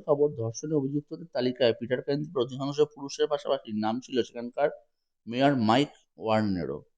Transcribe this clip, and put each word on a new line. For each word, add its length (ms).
খবর, 200
ধর্ষণে 380
অভিযুক্তদের 560
তালিকায় 440
পিটারকাইন 420
দ্বীপের 240
অধিকাংশ 320
পুরুষের 380
পাশাপাশি 380
নাম 120
ছিল 120
সেখানকার 420
মেয়র 260
মাইক 220
ওয়ার্নেরও। 580